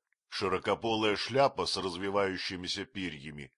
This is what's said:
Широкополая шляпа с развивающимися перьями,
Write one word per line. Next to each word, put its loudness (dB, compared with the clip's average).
Широкополая 2
шляпа 2
с -2
развивающимися -2
перьями, -10